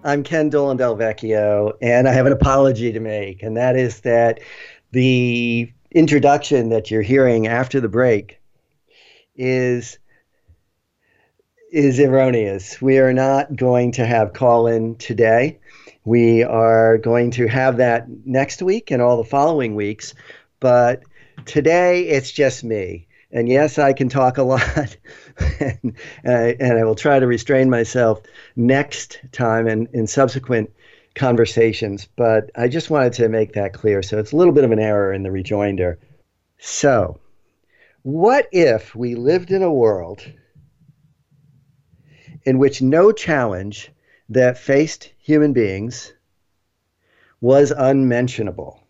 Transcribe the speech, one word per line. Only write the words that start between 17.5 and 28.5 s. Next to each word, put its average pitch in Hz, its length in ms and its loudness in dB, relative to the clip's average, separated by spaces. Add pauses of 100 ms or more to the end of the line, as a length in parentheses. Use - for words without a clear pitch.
that 120 280 0 (220)
next 135 340 -4
week 190 300 -4
and 123 100 0
all 123 160 2
the 117 60 -4
following 139 500 -2
weeks, 104 400 -8 (460)
but 123 420 2 (440)
today 180 580 2
it's 143 280 -2
just 135 320 -2
me. 92 440 -8 (240)
And 120 180 -2
yes, 147 300 0
I 139 120 2
can 131 160 -2
talk 131 300 0
a 139 60 0
lot, 127 520 -2 (320)
<laughs> - 320 -6
and, 123 380 -6 (260)
and 123 140 0
I, 120 200 0
and 123 220 2
I 113 60 2
will 110 100 0
try 143 240 2
to 127 80 2
restrain 131 420 0
myself 117 520 0 (340)